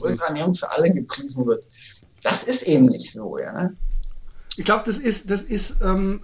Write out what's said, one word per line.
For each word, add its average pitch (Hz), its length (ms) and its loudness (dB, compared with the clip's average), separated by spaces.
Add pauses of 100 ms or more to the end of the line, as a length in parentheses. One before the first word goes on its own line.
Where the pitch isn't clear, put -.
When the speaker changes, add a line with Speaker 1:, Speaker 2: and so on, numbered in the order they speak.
Speaker 1:
Ultraernährung 160 520 0
Speaker 2:
das 180 80 -2
Speaker 1:
für - 100 -6
alle 165 200 4
gepriesen 131 560 -2
wird. 113 200 0 (560)
Das - 200 0
ist 254 220 -2
eben 135 220 6
nicht - 260 0
so, 104 260 -8
ja. - 320 -4 (880)
Speaker 2:
Ich 180 80 -8
glaub, 214 220 2
das 214 120 -2
ist, 220 320 0
das 196 120 0
ist, - 400 0
ähm, 196 420 2